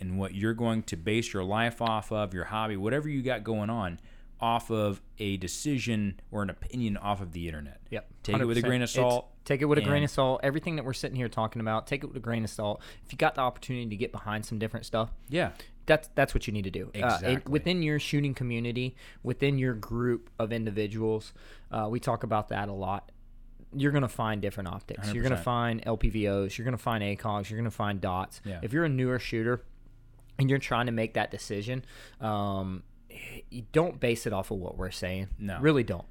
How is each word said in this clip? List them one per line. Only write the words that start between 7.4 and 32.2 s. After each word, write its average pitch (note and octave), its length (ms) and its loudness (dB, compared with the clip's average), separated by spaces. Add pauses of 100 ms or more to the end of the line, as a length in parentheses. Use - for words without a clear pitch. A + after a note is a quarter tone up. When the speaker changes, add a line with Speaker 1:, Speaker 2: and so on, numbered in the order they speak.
Speaker 1:
internet. D2+ 340 -8 (100)
Speaker 2:
Yep. G#2+ 200 -8 (140)
Speaker 1:
Take G#2 160 2
it C3 40 4
with A#2 140 2
a - 20 2
Speaker 2:
Hundred - 20 2
percent. A#2+ 40 2
Speaker 1:
grain B2 160 4
of - 40 2
Speaker 2:
It's - 60 -2
Speaker 1:
salt. B2 520 2
Speaker 2:
take C#3 180 2
it - 40 2
with D3 120 6
a D3 40 4
grain C#3+ 160 4
Speaker 1:
And D3 60 4
Speaker 2:
of C#3 60 2
salt. C3 320 4
Everything D#3 340 0
that C#3 80 -4
we're B2+ 80 -2
sitting C3 240 -4
here B2 120 0
talking A2 320 -2
about, A2 260 0
take C#3+ 160 -2
it D3 60 -6
with - 80 -10
a B2+ 40 -8
grain A2+ 240 0
of G#2 60 -2
salt. G#2 320 -2 (240)
If - 60 -12
you C3+ 60 -12
got D#3 180 4
the - 40 0
opportunity B2 480 -2
to G#2 80 -4
get A2+ 160 -2
behind G#2+ 320 -4
some A2+ 140 -4
different A2 280 -4
stuff, A2+ 260 0 (160)
Speaker 1:
Yeah. D3+ 240 0 (340)
Speaker 2:
that's, D#3 280 6
that's C#3 200 4
what A#2 120 0
you A2+ 60 -2
need G#2 120 0
to F#2+ 60 -4
do. F2+ 240 -6
Uh, G2+ 40 -4
and G#2 60 0
Speaker 1:
Exactly. B2 480 2
Speaker 2:
within E3+ 300 2
your D3+ 160 4
shooting C#3+ 360 2
community, A#2+ 640 -2 (260)
within C#3 340 2
your C3 180 2
group A#2 540 0 (100)
of A2+ 140 0
individuals, A2 800 0 (380)
uh, A2 200 0
we A#2+ 100 0
talk A#2 220 0
about G#2+ 260 0
that G2+ 200 -2
a G2+ 40 -6
lot. F#2+ 400 -4 (600)
You're C#3 200 2
gonna C#3 160 4
find A2 340 0
different G2 260 -4
optics. F#2+ 440 -6
You're A#2 100 0
gonna C3 140 4
Speaker 1:
Hundred - 0 -
percent. - 80 -2
Speaker 2:
find A#2 420 2
L A2+ 100 2
P A2 140 6
V G#2 180 2
Os. G2 300 2
You're A2+ 60 -4
gonna B2 120 0
find A2+ 260 0
A G2+ 140 0
cogs. G#2 340 -2
You're A2 80 -4
gonna A#2 140 0
find G#2 280 0
dots. F#2 440 -2
Speaker 1:
Yeah. F#2 180 -6
Speaker 2:
If A2 100 -4
you're E3 120 4
a D#3+ 40 4
newer B2+ 300 4
shooter A#2 460 0 (720)
and C3+ 120 4
you're C3+ 100 4
trying A#2+ 260 2
to A#2+ 60 0
make A2+ 220 0
that G#2+ 180 0
decision, G#2+ 520 -4 (360)